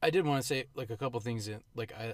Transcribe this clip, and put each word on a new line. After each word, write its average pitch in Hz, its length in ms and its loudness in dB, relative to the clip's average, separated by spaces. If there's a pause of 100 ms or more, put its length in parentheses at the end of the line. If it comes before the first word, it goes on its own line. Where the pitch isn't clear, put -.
I, 165 60 4
I - 40 8
did 175 140 4
wanna 139 180 4
say, 131 220 0 (100)
like, 120 140 -6
a 113 80 -4
couple 123 220 -2
things. 110 300 -4
In, 104 120 -8 (140)
like, 113 180 -4
I, 113 200 -6